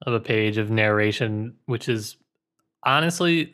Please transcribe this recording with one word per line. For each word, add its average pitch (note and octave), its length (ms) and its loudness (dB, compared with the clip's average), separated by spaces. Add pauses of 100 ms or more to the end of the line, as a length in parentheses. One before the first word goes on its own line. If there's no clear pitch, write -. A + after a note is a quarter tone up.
of B2 80 0
a A2+ 60 0
page G#2+ 380 0
of G#2+ 140 -2
narration, G#2+ 840 0 (100)
which A#2+ 240 -4
is A2 280 -6 (640)
honestly E3 720 2